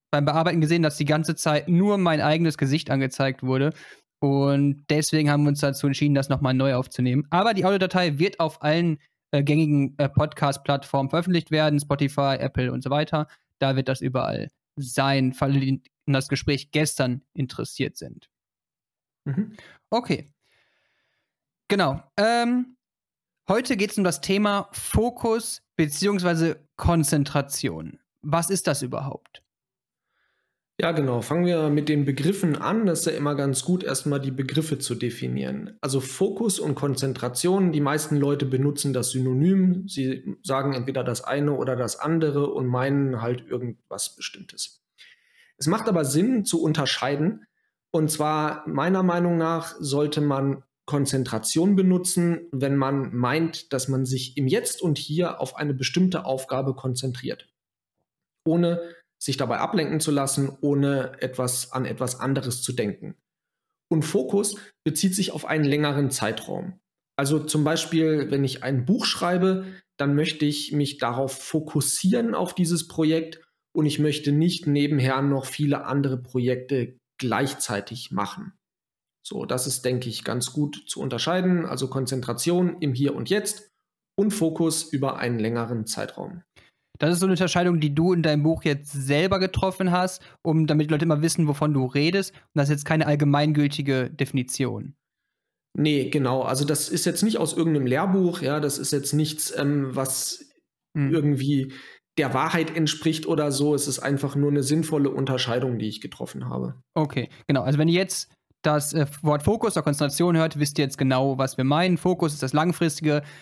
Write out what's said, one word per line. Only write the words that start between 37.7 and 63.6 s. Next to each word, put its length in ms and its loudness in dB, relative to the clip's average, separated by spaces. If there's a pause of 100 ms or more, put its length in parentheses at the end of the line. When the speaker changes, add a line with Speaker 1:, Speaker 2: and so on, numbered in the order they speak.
Speaker 2:
die 100 0
meisten 340 0
Leute 300 2
benutzen 480 0
das 160 -2
synonym. 800 2
Sie 560 -6
sagen 300 0
entweder 300 -4
das 200 -4
eine 300 0
oder 220 -2
das 240 -4
andere 540 0
und 140 -2
meinen 560 0
halt 240 -4
irgendwas 680 -8
Bestimmtes. 680 -14 (720)
Es 80 -8
macht 240 0
aber 160 2
Sinn 400 2
zu 160 0
unterscheiden. 880 0 (440)
Und 200 2
zwar 580 -2
meiner 320 0
Meinung 360 2
nach 420 -2
sollte 420 0
man 420 0 (220)
Konzentration 880 0
benutzen, 760 2
wenn 260 0
man 380 0
meint, 580 0
dass 140 -2
man 180 0
sich 320 -4
im 100 0
Jetzt 340 -2
und 180 0
Hier 420 -4
auf 160 -6
eine 160 -2
bestimmte 520 0
Aufgabe 500 -2
konzentriert, 760 -6 (960)
ohne 360 2 (380)
sich 160 -4
dabei 220 -2
ablenken 420 0
zu 120 -2
lassen, 380 0 (120)
ohne 600 0
etwas, 500 -4
an 140 -4
etwas 340 -6
anderes 420 -4
zu 100 -4
denken. 440 -6 (720)